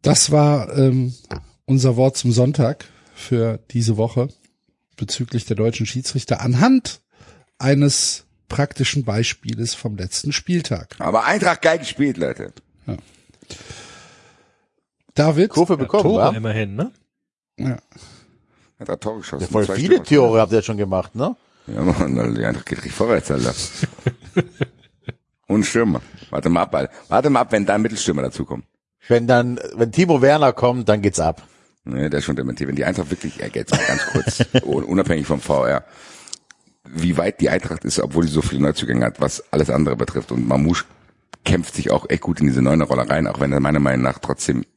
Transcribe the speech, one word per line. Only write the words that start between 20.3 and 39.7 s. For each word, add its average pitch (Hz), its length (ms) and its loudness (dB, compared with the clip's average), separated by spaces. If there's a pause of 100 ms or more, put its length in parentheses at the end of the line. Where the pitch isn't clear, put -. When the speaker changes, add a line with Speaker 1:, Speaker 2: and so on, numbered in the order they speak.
Speaker 3:
habt 104 120 4
ihr 113 60 4
jetzt 101 100 2
schon 107 100 -4
gemacht, 95 380 -2
ne? 156 200 -4 (300)
Speaker 2:
Ja, 53 160 -8
Mann, 78 380 0
Alter, 58 140 0
die 55 120 -4
Eintracht 58 220 -6
geht - 100 -6
richtig - 160 -12
vorwärts, 110 380 0
Alter. 62 240 -2 (1000)
Speaker 3:
<laughs> - 920 -14
Speaker 2:
Und 101 180 2
Stürmer. 101 360 2 (280)
Warte 73 200 -2
mal 85 120 4
ab, 90 140 -2
Alter. 71 180 -2 (140)
Warte 127 240 2
mal 123 100 4
ab, 123 100 -2
wenn 104 140 2
da 101 80 2
ein 107 80 0
Mittelstürmer 98 400 -2
dazukommt. 65 440 -8 (420)
Speaker 3:
Wenn 120 180 4
dann, 120 340 2 (140)
wenn 117 180 0
Timo 160 300 4
Werner 139 320 6
kommt, 123 340 0
dann 107 140 2
geht's 98 180 0
ab. 82 220 0 (420)
Speaker 2:
Nee, 65 260 -4
der 71 100 -2
ist 69 60 -6
schon 71 100 -2
dementiert. 65 320 -6
Wenn 69 80 -4
die 71 100 -2
Eintracht 87 260 -4
wirklich, - 300 -8
äh, - 120 -10
jetzt - 180 -6
mal - 140 0
ganz - 220 -2
kurz, - 360 -2 (100)
Speaker 3:
<laughs> 127 100 4
Speaker 2:
un-, 73 200 -2
unabhängig 85 440 0
vom 76 120 0
V 67 260 0
R, 67 200 0 (1000)
wie 80 340 -2
weit 90 240 -2
die 64 80 2
Eintracht 82 360 -4
ist, - 140 -4
obwohl 78 240 0
sie 76 100 -2
so 78 80 2
viele 69 200 -2
Neuzugänge 60 440 0
hat, - 160 -4
was - 300 -4
alles 73 180 0
andere 69 260 2